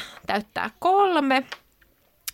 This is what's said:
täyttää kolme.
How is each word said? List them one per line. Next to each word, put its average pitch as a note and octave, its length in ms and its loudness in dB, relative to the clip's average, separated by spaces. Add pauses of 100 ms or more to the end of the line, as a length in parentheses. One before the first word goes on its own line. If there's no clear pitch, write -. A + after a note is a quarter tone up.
(280)
täyttää G3 420 -6 (100)
kolme. E4+ 640 2 (920)